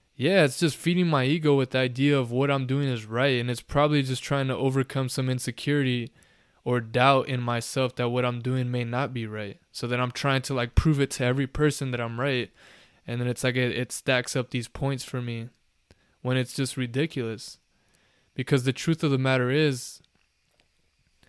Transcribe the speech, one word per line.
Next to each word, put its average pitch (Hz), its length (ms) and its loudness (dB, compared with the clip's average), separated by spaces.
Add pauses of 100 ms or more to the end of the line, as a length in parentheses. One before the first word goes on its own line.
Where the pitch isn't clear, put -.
(160)
yeah, 170 280 4
it's 135 160 2
just 156 160 2
feeding 175 320 2
my 139 180 4
ego 151 300 4
with 131 160 2
the 131 80 0
idea 131 380 2
of 123 140 0
what 135 180 2
I'm 139 160 0
doing 135 220 0
is 113 180 -2
right. 123 340 0
And 120 100 -2
it's 120 120 -4
probably 147 400 2
just 131 220 -2
trying 139 240 0
to 127 80 -2
overcome 131 540 0
some 131 200 -2
insecurity 127 840 -2 (520)
or 123 160 0
doubt 123 480 4
in 127 140 -4
myself 120 540 -2
that 123 140 -2
what 123 140 0
I'm 120 160 -2
doing 127 300 -2
may 123 140 -2
not 123 320 -4
be 113 100 -6
right. 107 340 -10 (120)
So - 160 -8
then 123 120 0
I'm 127 120 0
trying 135 320 0
to, 143 100 -6
like, 120 220 -2
prove 151 260 4
it 135 100 0
to 131 140 -2
every 131 220 0
person 143 420 0
that 123 100 -4
I'm 117 200 -6
right. 127 320 -2 (560)
And 120 120 -4
then 123 80 -2
it's 123 160 -4
like 127 120 2
it, 127 160 0
it 120 200 -4
stacks - 440 0
up 127 160 -2
these 120 160 -4
points 139 360 -4
for 123 200 -8
me 117 260 -8 (720)
when 127 160 0
it's 127 160 -2
just 131 240 -2
ridiculous. 123 800 -4 (800)
Because 131 280 2
the 127 100 2
truth 165 300 0
of 156 60 4
the 135 80 2
matter 131 320 2
is, 139 540 0 (1300)